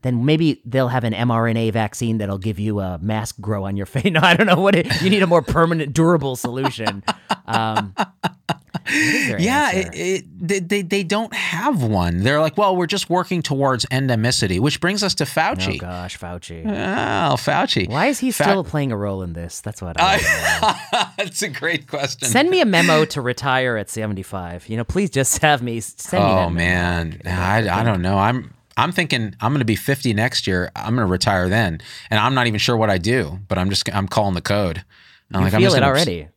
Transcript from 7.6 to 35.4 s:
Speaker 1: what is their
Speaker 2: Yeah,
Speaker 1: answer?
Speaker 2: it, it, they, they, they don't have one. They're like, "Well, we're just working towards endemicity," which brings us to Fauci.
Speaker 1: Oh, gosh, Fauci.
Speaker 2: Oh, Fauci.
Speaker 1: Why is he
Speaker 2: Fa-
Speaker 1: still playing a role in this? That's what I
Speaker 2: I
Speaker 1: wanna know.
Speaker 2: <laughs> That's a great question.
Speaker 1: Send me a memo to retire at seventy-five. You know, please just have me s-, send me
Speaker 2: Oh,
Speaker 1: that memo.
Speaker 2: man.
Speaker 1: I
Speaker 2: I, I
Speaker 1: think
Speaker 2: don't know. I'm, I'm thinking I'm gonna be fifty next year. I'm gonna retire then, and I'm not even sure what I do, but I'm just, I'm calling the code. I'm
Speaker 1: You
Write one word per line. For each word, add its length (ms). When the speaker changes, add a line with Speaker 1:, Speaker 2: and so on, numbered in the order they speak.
Speaker 1:
what 60
is 380
their 100
Speaker 2:
Yeah, 340
Speaker 1:
answer? 200
Speaker 2:
it, 20
it, 220
they, 120
they, 220
they 220
don't 300
have 500
one. 400
They're 180
like, 160
"Well, 180
we're 100
just 120
working 320
towards 440
endemicity," 760
which 220
brings 220
us 120
to 80
Fauci. 520
Speaker 1:
Oh, 20
gosh, 420
Fauci. 460
Speaker 2:
Oh, 720
Fauci. 500
Speaker 1:
Why 200
is 120
he 120
Speaker 2:
Fa- 120
Speaker 1:
still 220
playing 260
a 60
role 260
in 100
this? 280
That's 200
what 180
I 160
Speaker 2:
I 460
Speaker 1:
wanna 160
know. 260
Speaker 2:
<laughs> 60
That's 200
a 60
great 380
question. 400
Speaker 1:
Send 220
me 100
a 60
memo 400
to 160
retire 560
at 120
seventy-five. 800
You 80
know, 80
please 260
just 320
have 200
me 160
s-, 200
send 260
me 60
Speaker 2:
Oh, 60
Speaker 1:
that 160
memo. 40
Speaker 2:
man. 720
Speaker 1:
I 40
Speaker 2:
I, 300
I 20
Speaker 1:
think 240
Speaker 2:
don't 160
know. 160
I'm, 360
I'm 160
thinking 480
I'm 140
gonna 120
be 120
fifty 360
next 320
year. 300
I'm 200
gonna 120
retire 400
then, 320
and 100
I'm 160
not 120
even 120
sure 160
what 140
I 80
do, 500
but 100
I'm 120
just, 260
I'm 140
calling 240
the 80
code. 420
I'm 60
Speaker 1:
You 60